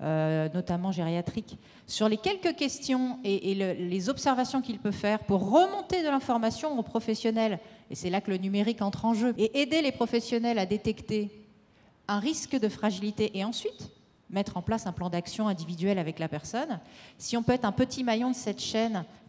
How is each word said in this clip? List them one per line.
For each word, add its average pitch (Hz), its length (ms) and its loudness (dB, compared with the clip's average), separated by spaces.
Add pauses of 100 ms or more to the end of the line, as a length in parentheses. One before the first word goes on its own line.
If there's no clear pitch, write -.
euh, 156 540 2
notamment 180 400 -2
gériatriques, 170 640 -4 (280)
sur - 220 2
les 214 80 4
quelques 359 400 0
questions 254 680 0
et, 196 260 0
et 196 40 2
le, 190 180 0
les 180 340 -2
observations 262 540 2
qu'il 233 180 -6
peut 208 120 -2
faire 208 280 0
pour 196 300 2
remonter 370 520 4
de 311 60 0
l'information 262 720 0
aux 214 40 0
professionnels, 220 760 0 (320)
et 147 40 -8
c'est 180 140 -4
là 196 120 2
que 202 100 -2
le 190 60 0
numérique 202 440 0
entre 202 220 -4
en 226 100 4
jeu, 226 240 2
et 220 220 2
aider 294 220 2
les 277 100 2
professionnels 233 680 0
à 190 80 2
détecter 208 640 -2 (760)
un 202 120 0
risque 277 380 -2
de 214 120 2
fragilité 208 680 -2
et 190 60 0
ensuite - 460 -6 (400)
mettre 196 260 -2
en 175 60 -4
place 220 260 -2
un 175 60 -4
plan 180 160 -4
d'action 175 400 -2
individuel 175 500 0
avec 160 200 -2
la 160 100 -2
personne. 226 500 -4 (380)
Si - 180 -4
on 233 80 2
peut 254 80 4
être 247 140 2
un 202 80 2
petit 254 320 0
maillon 240 260 2
de 247 40 0
cette 208 260 -4
chaîne 220 420 0 (260)